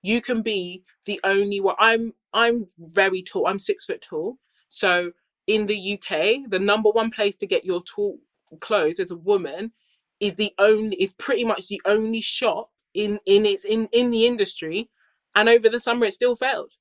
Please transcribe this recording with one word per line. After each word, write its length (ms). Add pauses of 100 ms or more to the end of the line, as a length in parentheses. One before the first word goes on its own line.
You 180
can 220
be 400 (240)
the 180
only 360
one. 180
I'm, 360 (180)
I'm 340 (120)
very 440
tall. 240
I'm 120
six 260
foot 180
tall. 360 (300)
So 440 (340)
in 200
the 100
U 220
K, 480
the 120
number 320
one 200
place 260
to 100
get 180
your 180
tall 360 (420)
clothes 400
as 100
a 60
woman 560 (480)
is 140
the 240
only, 380
is 180
pretty 300
much 240
the 160
only 360
shop 500 (220)
in, 320
in 220
its, 180
in, 280
in 180
the 160
industry. 640 (440)
And 140
over 200
the 120
summer, 260
it 60
still 240
failed. 440